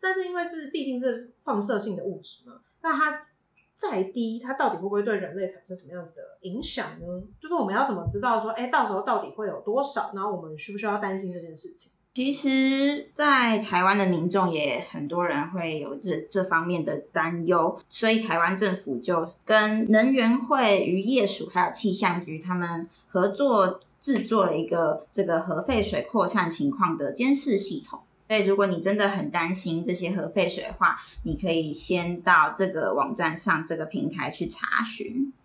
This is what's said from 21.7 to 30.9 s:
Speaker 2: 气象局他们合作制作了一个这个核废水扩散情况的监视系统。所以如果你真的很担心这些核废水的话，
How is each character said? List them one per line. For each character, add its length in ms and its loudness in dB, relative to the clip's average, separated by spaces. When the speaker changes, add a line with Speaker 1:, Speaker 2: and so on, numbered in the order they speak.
Speaker 2:
气 180 0
象 320 0
局 140 -10
他 160 -6
们 340 -4
合 220 2
作 500 2
制 200 0
作 260 2
了 100 0
一 120 0
个 440 0
这 120 0
个 160 2
核 200 -2
废 220 0
水 220 -2
扩 240 0
散 240 2
情 180 0
况 260 0
的 160 -4
监 220 2
视 240 2
系 240 -2
统。 200 -16
所 100 2
以 80 4
如 100 4
果 120 4
你 120 0
真 160 0
的 140 4
很 220 -2
担 220 0
心 300 -2
这 80 -2
些 200 -2
核 160 -2
废 200 2
水 180 -4
的 80 -10
话， 220 4